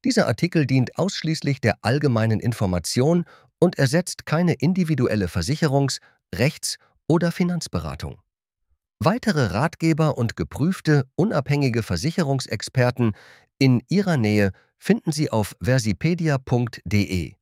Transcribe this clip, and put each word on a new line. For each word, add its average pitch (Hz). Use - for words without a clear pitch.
Dieser 233
Artikel 156
dient 127
ausschließlich 156
der 113
allgemeinen 113
Information 120
und 175
ersetzt 143
keine 165
individuelle 139
Versicherungs-, 135
Rechts- -
oder 170
Finanzberatung. 85
Weitere 160
Ratgeber 151
und 117
geprüfte, 143
unabhängige 139
Versicherungsexperten 123
in 127
Ihrer 180
Nähe 104
finden -
Sie 151
auf 107
versipedia 135
punkt 123
de. 92